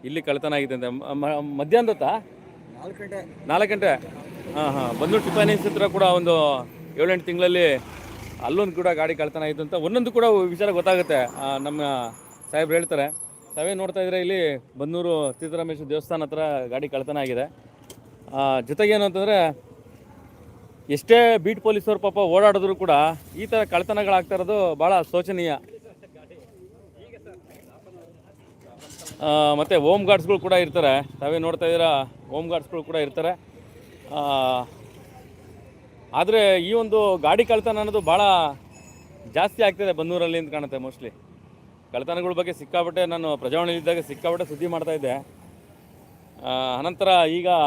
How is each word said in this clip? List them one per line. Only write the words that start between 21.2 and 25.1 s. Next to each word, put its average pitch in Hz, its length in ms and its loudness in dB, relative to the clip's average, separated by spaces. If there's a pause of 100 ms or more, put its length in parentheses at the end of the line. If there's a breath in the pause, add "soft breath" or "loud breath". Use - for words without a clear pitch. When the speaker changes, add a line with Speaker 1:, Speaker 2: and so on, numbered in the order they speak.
Speaker 1:
ಬೀಟ್ 196 240 -2
ಪೊಲೀಸರು 214 380 0
ಪಾಪ 196 180 -2
ಓಡಾಡಿದ್ರು 196 580 4
ಕೂಡ 175 160 0 (460)
ಈ 202 80 -8
ಥರ 220 180 0
ಕಳ್ತನಗಳಾಗ್ತಾ 190 720 0
ಇರೋದು 185 400 0
ಭಾಳ 170 260 4
ಶೋಚನೀಯ. 175 520 -2 (3750)